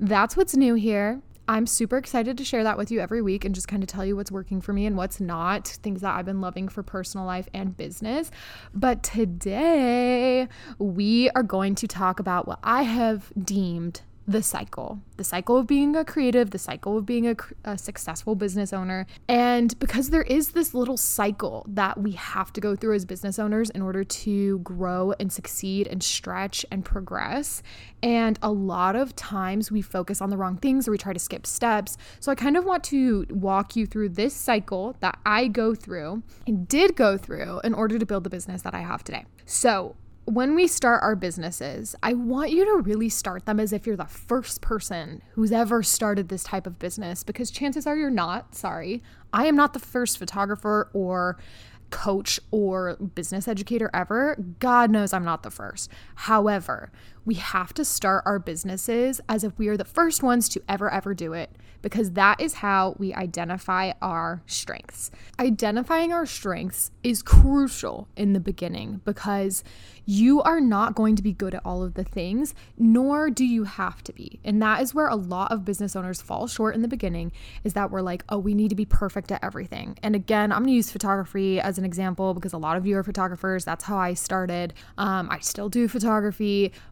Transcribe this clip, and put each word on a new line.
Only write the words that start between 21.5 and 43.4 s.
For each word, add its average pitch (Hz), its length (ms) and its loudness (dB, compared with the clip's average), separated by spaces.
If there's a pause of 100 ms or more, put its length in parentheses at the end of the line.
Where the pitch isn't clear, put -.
that 196 320 -2
we 202 140 -2
have 185 400 -6
to - 80 -8
go 202 160 0
through 220 180 0
as 190 120 0
business 185 320 -8
owners 214 320 0
in 202 100 -6
order 190 240 -2
to 202 540 0
grow 180 600 -2
and 190 140 -2
succeed 196 540 -2
and 185 160 -6
stretch - 680 -4
and 190 140 -4
progress. - 800 -4 (400)
And 226 400 2
a 208 100 0
lot 190 440 2
of 262 200 -2
times 196 560 -4
we 214 80 0
focus 190 400 -4
on 196 80 -2
the 202 80 -2
wrong 185 220 -2
things 269 280 2
or 226 40 0
we 208 80 2
try 196 160 -6
to 180 40 -6
skip - 280 -8
steps. 214 500 0 (240)
So - 100 -2
I 277 40 4
kind 285 240 2
of 359 80 0
want 359 180 0
to 254 460 2
walk 196 460 0
you 220 100 0
through 214 240 -2
this 208 240 0
cycle 214 640 -2
that 185 240 -2
I 214 240 4
go 226 260 2
through 190 480 -8 (240)
and 185 220 0
did 359 280 6
go 208 200 6
through 175 480 -8
in 226 80 2
order 220 260 0
to 220 60 2
build 196 200 -2
the 190 60 -6
business 185 300 -8
that 180 140 -8
I 175 60 -6
have 175 240 -6
today. - 200 -10 (220)
So 208 500 0 (300)
when 247 280 2
we 349 120 6
start 240 360 2
our 214 140 2
businesses, 170 880 -6
I 226 100 0
want 254 380 -2
you 349 160 4
to 415 160 4
really 214 260 0
start 185 380 -6